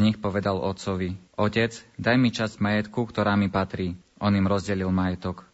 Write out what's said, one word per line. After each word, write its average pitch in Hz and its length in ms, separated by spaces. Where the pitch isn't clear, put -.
nich 107 160
povedal 98 320
otcovi: 92 640
„Otec, 113 400
daj 113 160
mi 123 160
časť 110 320
majetku, 107 480
ktorá 101 240
mi 98 160
patrí.“ 95 480
On 101 80
im 98 160
rozdelil 95 400
majetok. 92 560